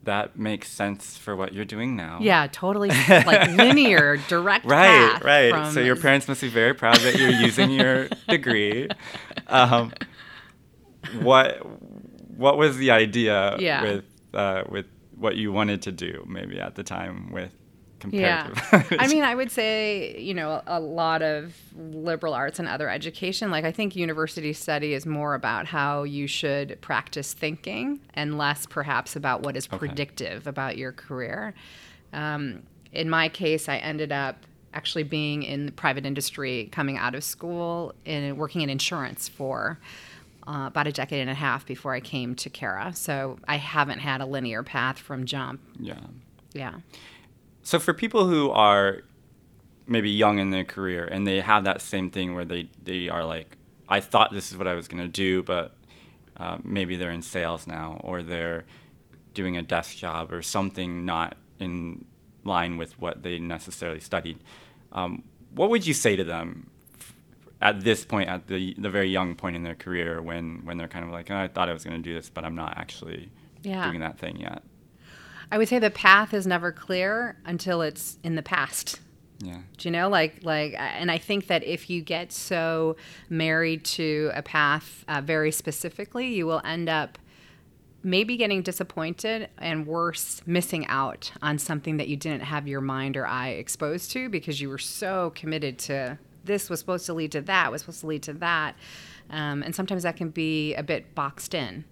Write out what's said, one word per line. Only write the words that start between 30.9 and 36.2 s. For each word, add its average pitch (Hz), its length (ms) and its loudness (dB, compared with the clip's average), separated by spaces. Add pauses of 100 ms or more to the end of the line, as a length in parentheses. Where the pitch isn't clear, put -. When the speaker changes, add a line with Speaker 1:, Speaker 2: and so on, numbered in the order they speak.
Speaker 2:
career. 151 600 -8 (600)
Um, 147 500 -4 (300)
in 160 160 -2
my 160 200 4
case, 156 380 0
I 139 100 -2
ended 151 360 -4
up 139 320 -4 (280)
actually 151 300 -4
being 147 400 -2
in 143 220 -6
the 143 60 -8
private 139 340 -2
industry 135 640 -4